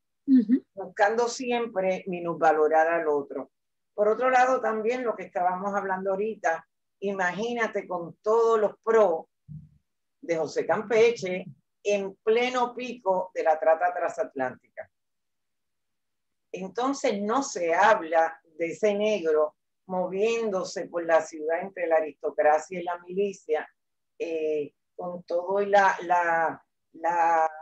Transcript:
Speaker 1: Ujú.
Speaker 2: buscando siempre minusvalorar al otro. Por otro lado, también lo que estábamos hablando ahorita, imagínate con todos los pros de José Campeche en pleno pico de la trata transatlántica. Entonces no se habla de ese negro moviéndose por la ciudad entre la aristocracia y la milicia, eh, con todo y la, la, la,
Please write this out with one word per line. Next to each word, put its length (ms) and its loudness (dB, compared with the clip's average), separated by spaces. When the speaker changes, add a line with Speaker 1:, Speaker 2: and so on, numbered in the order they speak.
Speaker 1:
Ujú. 380 4
Speaker 2:
buscando 540 0
siempre 800 -2
minusvalorar 800 2
al 200 0
otro. 440 -4
Por 140 0
otro 240 0
lado, 300 4
también 420 -2
lo 120 -4
que 100 -12
estábamos 500 -4
hablando 340 -4
ahorita, 580 -4
imagínate 880 -4
con 360 -8
todos 360 4
los 120 2
pros 420 4
de 160 -2
José 280 -2
Campeche 800 0
en 400 -2
pleno 500 0
pico 600 -4
de 80 -4
la 160 2
trata 340 2
transatlántica. 960 -6
Entonces 680 -4
no 220 0
se 320 -2
habla 680 2
de 140 -2
ese 240 0
negro 600 0
moviéndose 1000 -2
por 180 -6
la 160 4
ciudad 400 -4
entre 240 -8
la 120 4
aristocracia 840 0
y 40 -8
la 160 -6
milicia, 680 -4
eh, 560 -4
con 300 -10
todo 360 -2
y 60 -2
la, 280 4
la, 580 0
la, 540 2